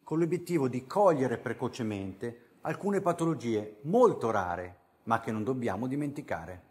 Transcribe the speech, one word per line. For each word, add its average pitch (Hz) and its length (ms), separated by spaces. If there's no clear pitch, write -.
con 156 160
l'obiettivo 170 480
di 123 180
cogliere 143 540
precocemente 113 1200
alcune 185 400
patologie 123 840
molto 180 440
rare, 90 480
ma 113 140
che 120 120
non 110 120
dobbiamo 117 440
dimenticare. 127 840